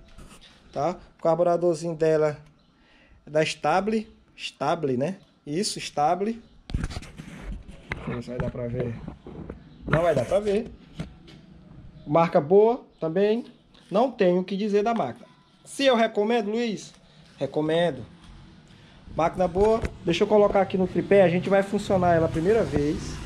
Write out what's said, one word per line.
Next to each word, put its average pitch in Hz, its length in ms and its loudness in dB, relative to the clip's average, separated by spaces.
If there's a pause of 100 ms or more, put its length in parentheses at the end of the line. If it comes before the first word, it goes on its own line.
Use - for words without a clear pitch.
(720)
tá? 156 240 -2 (240)
O - 20 -20
carburadorzinho 170 760 2
dela 151 420 2 (920)
é - 20 -18
da 151 140 2
Stable. 196 680 0 (260)
Stable, 143 600 -4
né? 165 200 -2 (280)
Isso, 165 320 -4
Stable. 185 640 -2 (1700)
Não 123 60 -6
sei 120 80 -8
se 120 80 -14
vai 123 100 -10
dar 123 100 -6
pra 123 180 -8
ver. 120 280 -6 (920)
Não 156 160 0
vai 165 140 2
dar 123 100 -2
pra 185 140 0
ver. 208 320 -2 (1400)
Marca 165 340 2
boa 208 420 4 (160)
também. 202 460 0 (460)
Não 233 200 2
tenho 185 300 2
o - 20 -2
que 190 140 -6
dizer 208 260 0
da 233 120 0
máquina. 135 320 -6 (360)
Se - 220 -4
eu 254 100 6
recomendo, 220 540 0
Luiz? 220 420 -4 (480)
Recomendo. 156 680 0 (1080)
Máquina 170 320 0
boa. 214 340 2 (220)
Deixa 170 200 0
eu 202 40 4
colocar 208 320 4
aqui 190 180 0
no 185 100 2
tripé. 190 360 4
A 170 60 6
gente 180 200 0
vai 196 140 4
funcionar 196 520 2
ela 160 100 4
a 156 40 0
primeira 180 340 2
vez. 147 520 -2 (100)